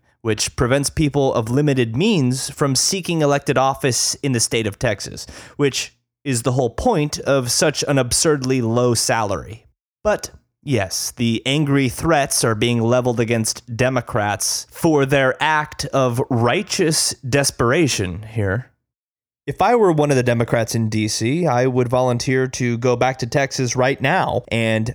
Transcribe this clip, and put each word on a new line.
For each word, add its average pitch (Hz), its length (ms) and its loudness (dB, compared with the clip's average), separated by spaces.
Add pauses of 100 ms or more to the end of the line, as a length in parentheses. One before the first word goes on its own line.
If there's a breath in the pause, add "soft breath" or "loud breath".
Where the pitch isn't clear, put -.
(220)
which - 340 -4
prevents 135 340 0
people 139 440 0
of 113 160 -2
limited 127 480 2
means 143 520 2
from 139 240 -2
seeking 170 480 -2
elected 143 360 0
office 131 580 0
in 139 160 -4
the 120 80 2
state 113 260 0
of 98 140 -6
Texas, - 480 -4 (300 loud breath)
which - 360 -2 (300)
is 123 200 -2
the 127 100 0
whole 127 160 2
point 156 500 0
of 131 320 0
such - 340 0
an 143 120 2
absurdly 131 640 0
low 120 320 2
salary. 107 720 -2 (360)
But - 300 -2 (320)
yes, 107 480 -2
the 117 340 -2
angry 139 440 2
threats 151 560 0
are 113 100 2
being 120 240 0
leveled 120 400 2
against 113 560 -2
Democrats 110 960 -2
for 147 340 2
their 135 380 2
act 151 440 -2
of 127 420 0
righteous 151 840 0
desperation 123 1080 0
here. 104 480 -4 (720)
If 143 160 -2
I 226 160 4
were 196 160 4
one 147 160 2
of 139 80 4
the 123 60 2
Democrats 117 520 0
in 113 140 0
D 110 180 0
C, 143 400 -2
I 123 200 2
would 123 200 0
volunteer 127 600 0
to 120 280 -2
go 123 200 0
back 123 220 0
to 123 80 -6
Texas 135 500 -2
right 131 240 0
now 147 480 0
and 113 460 0